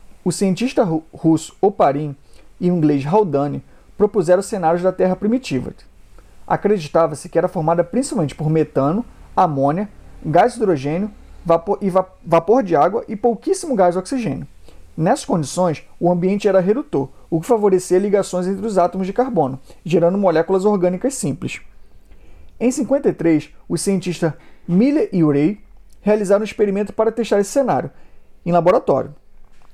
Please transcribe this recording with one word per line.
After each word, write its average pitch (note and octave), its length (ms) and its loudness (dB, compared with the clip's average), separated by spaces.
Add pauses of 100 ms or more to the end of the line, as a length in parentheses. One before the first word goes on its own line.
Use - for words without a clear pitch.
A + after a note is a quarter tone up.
(240)
o F3+ 80 0
cientista G#3 520 0
ru-, D#3+ 200 -2 (100)
russo D#3+ 480 0
Oparin D3+ 540 0 (440)
e F3 120 0
o F3+ 40 2
inglês D3+ 300 2
Haldane C#3+ 580 0 (320)
propuseram F#3+ 460 2
cenários F3 400 -2
da F#3 100 0
Terra F#3 240 0
primitiva. G3 580 -2 (760)
Acreditava-se E3 800 0
que - 80 -4
era E3+ 100 2
formada E3+ 360 0
principalmente G#3+ 500 -4
por D3+ 160 -4
metano, D#3 560 0 (320)
amônia, D#3+ 500 0 (380)
gás F#3 300 2
hidrogênio F3+ 560 -2 (340)
vapo-, E3 340 0
e G3+ 100 -2
va-, F#3 200 0 (160)
vapor F3 380 2
de F3 120 0
água F3 320 2
e A3 80 -10
pouquíssimo C#4 600 -2
gás F3+ 200 2
oxigênio. F#3 520 -6 (500)
Nessas F#3 280 0
condições, E3+ 580 -2 (160)
o F3 120 2
ambiente F#3 360 0
era F#3+ 120 4
redutor, F#3 500 -2 (200)
o E3 100 -2
que E3 80 -10
favorecia F#3+ 520 2
ligações F#3+ 480 0
entre G3 180 -4
os G#3 120 -4
átomos F3+ 280 0
de F#3+ 80 -6
carbono, E3+ 460 -2 (260)
gerando F3 320 2
moléculas F#3 480 2
orgânicas F#3+ 480 0
simples. - 480 -6 (960)
Em B3 120 0
cinquenta C4 380 0
e - 40 2
três, D#3 360 0 (180)
os E3+ 140 -4
cientistas F3 520 -2 (320)
Miller B3 460 2
e F3 120 2
Urey D3+ 380 2 (400)
realizaram G#3 400 2
um A3 40 -6
experimento G3+ 480 -2
para A3 180 0
testar A3 280 0
esse G3+ 120 -2
cenário, F3 400 0 (540)
em E3+ 60 -2
laboratório. E3+ 600 2 (600)